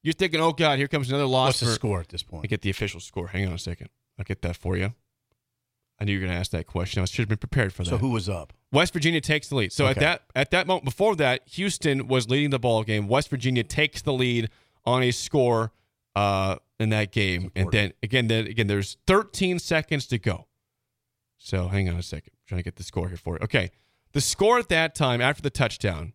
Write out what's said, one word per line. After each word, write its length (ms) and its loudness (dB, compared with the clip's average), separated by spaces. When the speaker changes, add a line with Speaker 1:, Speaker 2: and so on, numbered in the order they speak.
Speaker 1:
You're 100 0
thinking, 260 0
"Oh, 120 4
God, 260 2
here 100 0
comes 220 0
another 160 0
loss 220 4
Speaker 2:
What's 120 0
the 60 0
Speaker 1:
for," 80 2
Speaker 2:
score 260 -2
at 80 -12
this 160 -10
point? 200 -12
Speaker 1:
I 40 -6
get 140 -2
the 80 0
official 280 -4
score. 300 -10
Hang 180 -2
on 60 -4
a 60 -6
second. 300 -10
I'll 60 -8
get 180 -6
that 140 -4
for 200 -4
you. 180 -2
I 40 -4
knew 100 0
you 60 -2
were 60 -2
gonna 120 -2
ask 120 -4
that 160 -4
question. 360 -2
I 20 2
should 180 -2
have 60 -2
been 100 0
prepared 340 -2
for 120 -8
Speaker 2:
So 80 -2
Speaker 1:
that. 60 0
Speaker 2:
who 120 0
was 180 -2
up? 240 -8
Speaker 1:
West 200 4
Virginia 280 2
takes 280 -2
the 80 -6
lead. 160 0
So 140 2
at 60 4
Speaker 2:
Okay. 80 0
Speaker 1:
that, 220 2
at 160 0
that 160 2
moment, 180 0
before 320 2
that, 340 2
Houston 580 -2
was 200 2
leading 220 2
the 80 0
ball 240 2
game. 240 0
West 240 2
Virginia 320 0
takes 400 -2
the 100 -2
lead 360 0
on 200 2
a 80 4
score, 580 0
uh, 400 2
in 80 2
that 240 0
game. 420 0
And 120 2
Speaker 2:
Important. 60 -2
Speaker 1:
then 200 2
again, 260 2
then 200 2
again, 180 0
there's 300 0
thirteen 540 2
seconds 480 -2
to 100 -2
go. 280 -2
So 300 -4
hang 200 0
on 80 -2
a 60 -6
second. 320 -12
I'm 140 -20
trying 120 -4
to 40 -8
get 120 -10
the 80 -14
score 240 -6
here 80 -10
for 180 -8
you. 100 -8
Okay. 260 0
The 80 -2
score 380 2
at 120 -2
that 240 2
time 260 2
after 220 0
the 80 -2
touchdown 640 -4